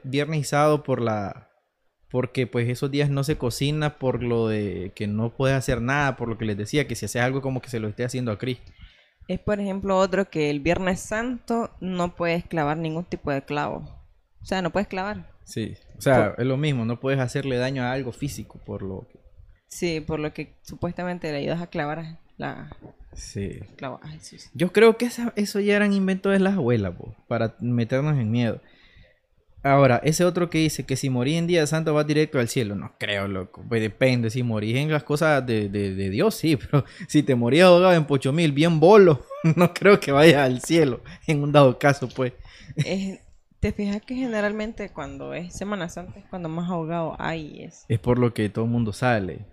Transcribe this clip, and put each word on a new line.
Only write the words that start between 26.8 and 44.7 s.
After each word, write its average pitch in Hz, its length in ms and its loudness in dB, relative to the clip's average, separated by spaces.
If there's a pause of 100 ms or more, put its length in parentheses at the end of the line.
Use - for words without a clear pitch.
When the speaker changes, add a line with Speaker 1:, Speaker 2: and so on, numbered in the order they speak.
Speaker 1:
po, - 180 -14 (140)
para 113 320 -2
meternos 123 580 0
en 110 140 0
miedo. 120 300 0 (1040)
Ahora, 139 400 6
ese 160 220 2
otro 175 240 2
que 170 100 -2
dice 151 260 0
que 135 100 -2
si 135 140 -2
morís 127 280 0
en 170 100 -2
día 165 200 2
santo 160 260 0
vas 151 140 2
directo 151 320 2
al 117 80 0
cielo. 104 280 -2
No - 220 -10
creo, 101 300 -2
loco. 95 400 -8
Pues 113 140 0
depende, 117 480 0
si 123 140 -4
morís 110 340 -2
en 151 140 0
las 147 120 0
cosas 147 420 2
de, 110 240 0
de, 98 240 -2
de 95 160 -4
Dios, 156 260 0
sí, 160 220 2
<laughs> - 0 -
pero - 280 0 (220)
si 147 140 4
te 135 140 2
morís 120 280 4
ahogado 180 300 8
en 156 120 4
Pochomil, 143 480 0
bien 160 260 2
bolo, 180 460 8 (180)
<laughs> 160 120 4
no 175 180 4
creo 196 260 6
que - 120 -4
vayas 143 300 8
al 127 200 0
cielo 156 400 2 (260)
en 147 160 0
un 147 80 -2
dado 139 280 8
caso, 139 300 2
pues. 123 240 -4 (500)
Speaker 2:
Eh, 190 360 -4 (400)
¿te 208 140 0
fijas 202 280 -4
que 254 140 -10
generalmente 214 720 -4